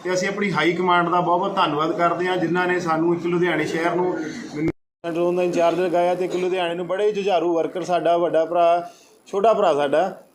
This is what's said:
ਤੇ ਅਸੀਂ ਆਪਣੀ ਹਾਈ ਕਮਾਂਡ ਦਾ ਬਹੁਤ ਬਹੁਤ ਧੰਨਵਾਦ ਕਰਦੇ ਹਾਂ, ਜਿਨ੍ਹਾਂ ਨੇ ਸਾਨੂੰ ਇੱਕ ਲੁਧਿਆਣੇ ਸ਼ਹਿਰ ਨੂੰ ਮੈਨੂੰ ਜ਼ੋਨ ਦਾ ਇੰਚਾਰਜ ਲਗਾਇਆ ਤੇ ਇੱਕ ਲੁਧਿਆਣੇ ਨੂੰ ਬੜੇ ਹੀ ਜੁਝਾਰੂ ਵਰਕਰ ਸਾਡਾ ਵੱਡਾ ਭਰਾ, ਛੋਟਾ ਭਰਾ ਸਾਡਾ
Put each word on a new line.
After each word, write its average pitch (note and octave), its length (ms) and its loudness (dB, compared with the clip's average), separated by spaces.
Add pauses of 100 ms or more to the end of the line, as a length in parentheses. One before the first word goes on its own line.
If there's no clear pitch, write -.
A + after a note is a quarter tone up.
ਤੇ F3+ 100 -4
ਅਸੀਂ F#3 140 0
ਆਪਣੀ G3 240 -2
ਹਾਈ D#3+ 220 2
ਕਮਾਂਡ F3 360 2
ਦਾ F3 120 2
ਬਹੁਤ F3 180 2
ਬਹੁਤ F#3+ 160 -2
ਧੰਨਵਾਦ D#3+ 420 0
ਕਰਦੇ E3+ 300 0
ਹਾਂ, F3+ 100 -2
ਜਿਨ੍ਹਾਂ F3 300 0
ਨੇ F3+ 120 0
ਸਾਨੂੰ E3 360 0
ਇੱਕ E3+ 100 -8
ਲੁਧਿਆਣੇ E3+ 400 0
ਸ਼ਹਿਰ E3+ 300 -2
ਨੂੰ F3+ 180 0 (420)
ਮੈਨੂੰ E3 580 -6
ਜ਼ੋਨ F3 220 0
ਦਾ F3+ 80 0
ਇੰਚਾਰਜ E3+ 360 2
ਲਗਾਇਆ F3 360 2
ਤੇ F3+ 100 -2
ਇੱਕ E3+ 100 -6
ਲੁਧਿਆਣੇ F3+ 400 -2
ਨੂੰ F3 120 -6
ਬੜੇ F#3+ 200 0
ਹੀ G#3+ 40 2
ਜੁਝਾਰੂ F3 440 0
ਵਰਕਰ E3 280 -2
ਸਾਡਾ E3+ 340 2
ਵੱਡਾ D#3+ 280 2
ਭਰਾ, E3+ 440 2 (380)
ਛੋਟਾ G3+ 260 2
ਭਰਾ G3 200 2
ਸਾਡਾ D3 480 0 (140)